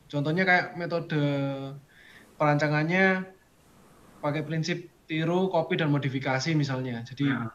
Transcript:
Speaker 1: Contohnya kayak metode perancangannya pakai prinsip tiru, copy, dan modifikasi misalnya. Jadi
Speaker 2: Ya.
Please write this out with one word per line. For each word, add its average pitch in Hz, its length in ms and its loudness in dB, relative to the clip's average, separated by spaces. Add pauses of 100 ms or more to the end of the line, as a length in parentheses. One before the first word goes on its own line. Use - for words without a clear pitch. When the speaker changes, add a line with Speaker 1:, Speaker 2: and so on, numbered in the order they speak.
Speaker 1:
Contohnya 151 380 0
kayak 180 320 2
metode 170 400 -4 (1200)
perancangannya 156 880 2 (960)
pakai 147 240 -2
prinsip 160 340 -2 (280)
tiru, 170 420 0
copy, 175 320 0
dan 165 100 2
modifikasi 135 640 0
misalnya. 131 480 -2
Jadi 123 240 -4
Speaker 2:
Ya. 117 300 0